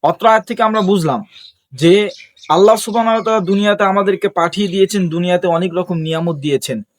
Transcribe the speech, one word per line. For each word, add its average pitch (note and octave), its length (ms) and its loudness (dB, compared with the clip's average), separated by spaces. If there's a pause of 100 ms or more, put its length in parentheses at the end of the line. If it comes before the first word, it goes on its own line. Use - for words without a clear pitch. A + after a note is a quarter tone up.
অত্র A3+ 260 0
আয়াত A3 180 2
থেকে A#3+ 160 -4
আমরা A3 180 0
বুঝলাম E3 420 0 (500)
যে F3 380 2 (380)
আল্লাহ G3 280 4
সুবহানাহু A3+ 380 -2
ওয়া A3 100 -2
তাআলা A3 160 0
দুনিয়াতে G3+ 440 0
আমাদেরকে G3 440 0
পাঠিয়ে F3+ 400 -2
দিয়েছেন, F#3+ 400 0
দুনিয়াতে F3 380 -2
অনেক E3+ 280 -2
রকম F3+ 220 -4
নিয়ামত D#3+ 400 -4
দিয়েছেন। C3+ 460 -4 (160)